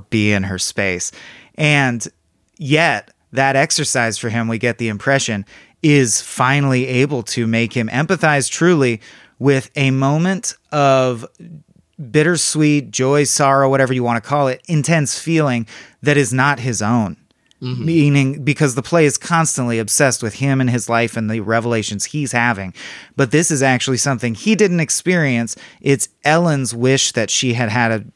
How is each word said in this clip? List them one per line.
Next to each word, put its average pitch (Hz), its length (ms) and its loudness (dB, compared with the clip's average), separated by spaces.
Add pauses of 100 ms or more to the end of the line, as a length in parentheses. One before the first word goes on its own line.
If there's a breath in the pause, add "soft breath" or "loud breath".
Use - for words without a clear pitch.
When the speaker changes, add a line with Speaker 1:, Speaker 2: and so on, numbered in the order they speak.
Speaker 1:
be 104 240 2
in 98 100 0
her 95 140 -4
space. 92 540 -4 (440 loud breath)
And 139 500 0 (520)
yet 147 540 0 (200)
that 135 240 2
exercise 135 600 0
for 120 120 -6
him, 117 180 -2
we 113 100 -2
get 117 220 -2
the 117 100 -2
impression, 107 560 -2 (380 loud breath)
is 143 380 2
finally 131 680 0
able 131 340 0
to 117 240 -4
make 113 280 0
him 117 160 -2
empathize 151 600 0
truly 139 500 2 (400 loud breath)
with 135 360 2
a 135 160 2
moment 151 640 0 (160)
of 131 540 2 (840)
bittersweet 151 800 2
joy, 135 320 2
sorrow, 139 460 2
whatever 135 240 2
you 123 100 0
wanna 117 180 -2
call 143 260 -2
it, 127 200 -4
intense 151 520 0
feeling 143 480 0 (340 loud breath)
that 143 160 2
is 123 160 2
not 131 260 2
his 113 220 -4
own. 107 360 0 (440)
Speaker 2:
Mm-hmm. 127 240 -6
Speaker 1:
Meaning, 143 580 2
because 135 320 0
the 131 80 -2
play 165 220 2
is 139 120 0
constantly 135 640 -2
obsessed 123 420 0
with 110 140 -4
him 135 260 0
and 127 80 2
his 120 200 -2
life 117 280 0
and 110 100 -4
the 113 120 -4
revelations 110 680 -2
he's 147 260 -6
having. 113 400 0 (440 loud breath)
But 135 160 0
this 165 180 2
is 135 140 0
actually 131 340 0
something 120 380 -2
he 214 180 0
didn't 180 260 2
experience. 143 760 0 (260 loud breath)
It's - 260 0 (160)
Ellen's 147 520 2
wish 131 380 0
that 110 180 -2
she 123 220 0
had 117 160 -2
had 113 220 0
a 110 80 -2 (160)